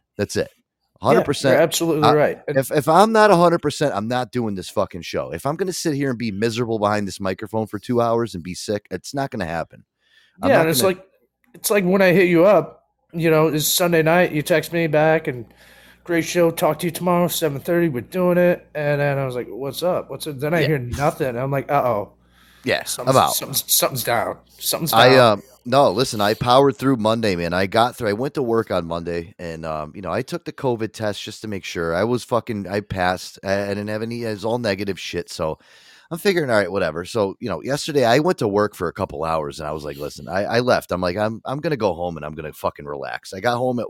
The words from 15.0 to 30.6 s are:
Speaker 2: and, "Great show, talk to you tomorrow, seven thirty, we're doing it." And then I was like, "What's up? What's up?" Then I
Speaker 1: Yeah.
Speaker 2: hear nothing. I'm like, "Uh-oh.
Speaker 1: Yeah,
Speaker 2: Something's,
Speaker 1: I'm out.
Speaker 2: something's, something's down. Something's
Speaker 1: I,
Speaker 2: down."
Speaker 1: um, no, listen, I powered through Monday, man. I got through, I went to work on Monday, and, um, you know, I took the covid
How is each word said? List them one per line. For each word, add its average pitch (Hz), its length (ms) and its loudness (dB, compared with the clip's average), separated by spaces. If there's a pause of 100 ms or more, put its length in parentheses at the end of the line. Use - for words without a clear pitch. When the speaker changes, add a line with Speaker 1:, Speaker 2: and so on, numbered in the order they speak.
Speaker 2:
and, 123 180 -6 (580)
"Great 170 220 0
show, 170 260 2
talk 160 280 0
to 180 80 -2
you 160 40 -4
tomorrow, 175 380 0
seven 143 320 -2
thirty, 170 260 0
we're 123 140 -4
doing 180 360 0
it." 175 380 2
And 147 240 0
then 143 180 0
I 139 80 -2
was 127 100 -6
like, 120 140 -6
"What's 127 340 -8
up? 165 260 -2
What's 139 180 -12
up?" 143 120 -8
Then 151 140 -2
I 170 80 2
Speaker 1:
Yeah. 135 60 0
Speaker 2:
hear 151 120 0
nothing. 131 580 -2
I'm 135 140 -4
like, 139 200 -4
"Uh-oh. 123 400 0 (540)
Speaker 1:
Yeah, 101 180 0
Speaker 2:
Something's, 127 320 0
Speaker 1:
I'm 113 80 8
out. 71 120 2
Speaker 2:
something's, - 380 -6
something's 143 300 0
down. 104 360 -2 (200)
Something's - 320 -4
Speaker 1:
I, 120 200 8
Speaker 2:
down." 131 80 8 (140)
Speaker 1:
um, 101 100 -4 (200)
no, 123 280 4
listen, 113 280 -2
I 104 140 2
powered 127 420 4
through 131 220 2
Monday, 107 400 0
man. 85 160 -2
I 95 140 0
got 113 280 2
through, 117 140 -4
I 104 40 2
went 131 200 -4
to 143 100 -4
work 113 260 0
on 90 160 -2
Monday, 85 540 -6
and, 82 260 -10
um, 78 300 -8
you 98 60 -16
know, 90 100 -8
I 101 100 -2
took 170 220 -10
the 156 80 -12
covid 113 400 -4